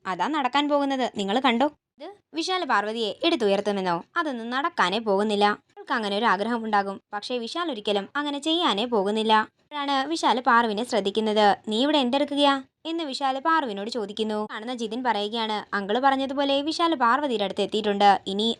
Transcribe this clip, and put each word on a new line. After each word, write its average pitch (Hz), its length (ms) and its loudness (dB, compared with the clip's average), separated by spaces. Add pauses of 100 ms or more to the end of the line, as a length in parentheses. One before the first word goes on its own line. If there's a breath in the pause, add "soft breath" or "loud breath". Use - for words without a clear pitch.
അതാ 185 220 -2
നടക്കാൻ 285 400 0
പോകുന്നത്, 277 480 0
നിങ്ങൾ 202 240 0
കണ്ടോ? 254 260 4
ഇത് - 440 -12 (240)
വിശാൽ 339 300 -2
പാർവതിയെ 220 500 0 (100)
എടുത്തുയർത്തുമെന്നോ? 202 800 0 (120)
അതൊന്നും 254 340 -4
നടക്കാനേ 247 480 0
പോകുന്നില്ല. 208 480 0
അവൾക്ക് 311 460 -8
അങ്ങനെ 208 260 -2
ഒരു 226 60 0
ആഗ്രഹം 220 400 0
ഉണ്ടാകും, 202 360 -2 (120)
പക്ഷേ 208 260 -6
വിശാൽ 320 320 -6
ഒരിക്കലും 208 460 -2
അങ്ങനെ 285 220 -4
ചെയ്യാനേ 294 460 0
പോകുന്നില്ല. 220 500 2
അപ്പോഴാണ് 277 720 -2
വിശാൽ 254 320 0
പാറുവിനെ 233 440 4
ശ്രദ്ധിക്കുന്നത്. 208 720 2 (120)
"നീ 214 140 0
ഇവിടെ 302 160 2
എന്തെടുക്കുകയാ?" 277 640 2 (240)
എന്ന് 330 180 -4
വിശാൽ 269 340 -4
പാറുവിനോട് 262 520 0
ചോദിക്കുന്നു. 214 640 -4
കാണുന്ന 240 220 -8
ജിതിൻ 233 320 -6
പറയുകയാണ്, 214 680 -2
"അങ്കിള് 202 260 -2
പറഞ്ഞതുപോലെ 269 600 0
വിശാൽ 330 320 0
പാർവതിയുടെ 247 500 2
അടുത്ത് 190 180 -2
എത്തിയിട്ടുണ്ട്. 202 640 4
ഇനി 208 340 -2